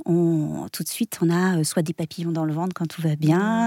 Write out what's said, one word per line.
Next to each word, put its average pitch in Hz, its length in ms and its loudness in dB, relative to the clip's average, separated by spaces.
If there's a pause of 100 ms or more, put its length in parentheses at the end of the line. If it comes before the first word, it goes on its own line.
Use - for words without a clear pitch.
on, 165 640 2
tout - 120 -6
de - 40 -10
suite, - 320 -4
on 170 100 4
a, 180 280 2
euh, 156 60 2
soit 170 180 0
des 165 120 -2
papillons 170 360 -6
dans 160 140 -2
le 156 80 0
ventre 175 240 -4
quand 165 100 -2
tout 160 160 -8
va 156 140 0
bien, 156 240 4 (260)